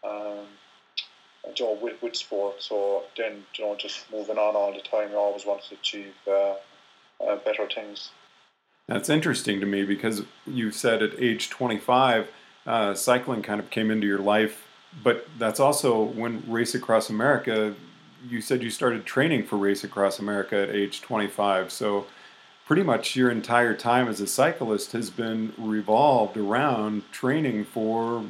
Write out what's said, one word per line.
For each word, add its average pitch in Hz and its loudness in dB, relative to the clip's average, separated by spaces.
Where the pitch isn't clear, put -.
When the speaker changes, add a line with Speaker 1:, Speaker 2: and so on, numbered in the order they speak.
Speaker 1:
um, 104 -8
you - -4
know, 107 -2
with, 117 -6
with 117 -6
sport. 101 -4
So 101 -2
then, 107 -6
you 110 -8
know, 104 -2
just - -12
moving 107 -4
on 107 2
all 101 0
the 101 -12
time, 107 -2
I - -4
always 101 0
wanted 101 -4
to 101 -16
achieve, 98 -8
uh, 98 2
uh, 101 0
better 107 0
things. 107 -10
Speaker 2:
That's 107 -4
interesting 147 2
to 101 -2
me, 101 0
because 101 -2
you 120 -2
said 113 2
at - 0
age 117 0
twenty-five, 120 2
uh, 107 0
cycling 123 2
kind 104 -4
of - -10
came 110 0
into 110 0
your 98 2
life, 107 2
but 120 2
that's 113 2
also 135 4
when 110 -4
Race 117 0
Across 113 2
America, 110 2
you 120 -6
said 127 0
you 120 -4
started 117 -2
training 135 2
for - -4
Race 101 2
Across 98 0
America 101 -2
at 98 0
age 101 -2
twenty-five. 101 0
So 101 -2
pretty 170 4
much 123 0
your 127 4
entire 117 2
time 120 2
as 104 -4
a 98 -2
cyclist 127 0
has 117 -4
been 113 -4
revolved 110 4
around 107 0
training 127 0
for 113 -2